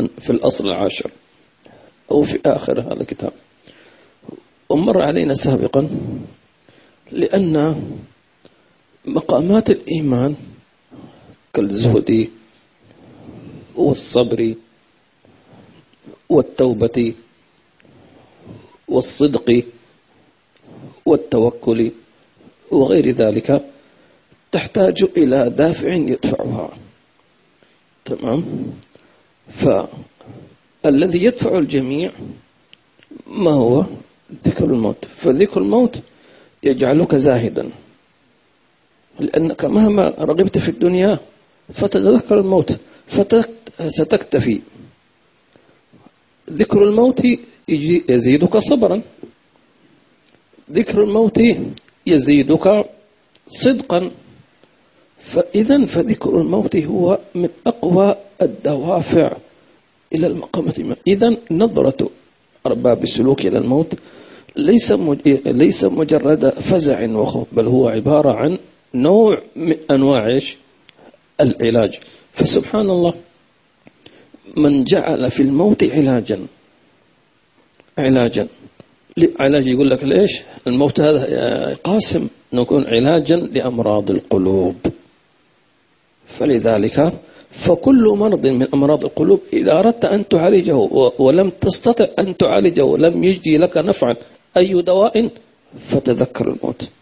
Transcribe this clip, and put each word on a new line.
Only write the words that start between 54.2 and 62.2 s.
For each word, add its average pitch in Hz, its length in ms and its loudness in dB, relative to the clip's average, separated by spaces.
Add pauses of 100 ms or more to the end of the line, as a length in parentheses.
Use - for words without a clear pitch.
فإذا 220 640 0
فذكر - 560 -2
الموت 175 340 -2
هو 180 440 0 (160)
من 175 140 -2 (180)
أقوى 190 480 2 (260)
الدوافع 151 960 -2 (760)
إلى 165 140 0
المقامة. 160 680 -6 (120)
إذا 208 300 2 (140)
نظرة 165 580 0 (560)